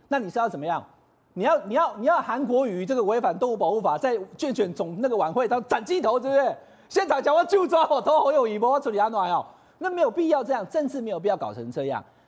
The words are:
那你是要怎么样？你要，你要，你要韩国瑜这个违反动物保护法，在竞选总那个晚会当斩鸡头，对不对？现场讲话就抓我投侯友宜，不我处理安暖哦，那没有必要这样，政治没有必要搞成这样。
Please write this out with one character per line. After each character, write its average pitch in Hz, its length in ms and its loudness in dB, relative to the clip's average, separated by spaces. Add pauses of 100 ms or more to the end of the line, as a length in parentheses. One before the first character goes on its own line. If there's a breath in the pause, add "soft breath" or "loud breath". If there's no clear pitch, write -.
那 277 100 0
你 202 100 -8
是 165 80 -8
要 233 120 0
怎 170 100 -8
么 143 60 -8
样？ 160 180 -4 (520)
你 180 80 -4
要， 311 220 4
你 202 100 -6
要， 302 240 2
你 220 60 -6
要 330 120 4
韩 254 280 -2
国 247 220 2
瑜 185 180 -4
这 269 80 -2
个 247 80 2
违 220 200 0
反 175 180 0
动 247 100 0
物 226 60 -2
保 180 160 0
护 220 80 0
法， 165 180 2
在 240 220 0 (160)
竞 277 180 -4
选 185 200 -2
总 175 260 -6
那 262 80 0
个 240 80 -2
晚 165 160 0
会 233 160 0
当 233 220 -2
斩 233 160 -2
鸡 359 160 -2
头， 240 180 0
对 254 100 -4
不 277 60 2
对？ 269 180 4 (360 loud breath)
现 392 180 0
场 277 160 0
讲 294 100 4
话 339 120 4
就 392 200 4
抓 320 240 4
我 277 120 2
投 302 180 4
侯 277 140 4
友 269 120 4
宜， 208 140 -2
不 233 100 2
我 277 80 4
处 277 120 -4
理 208 80 -2
安 208 140 2
暖 190 200 0
哦， 160 140 0 (340 soft breath)
那 370 100 -4
没 349 120 -4
有 277 80 4
必 330 200 0
要 285 140 2
这 269 100 -2
样， 220 140 -2
政 302 200 -2
治 269 140 -8
没 220 100 -8
有 175 80 -4
必 175 80 -4
要 196 100 2
搞 104 160 -6
成 117 160 -10
这 135 160 -6
样。 123 180 -4 (240 soft breath)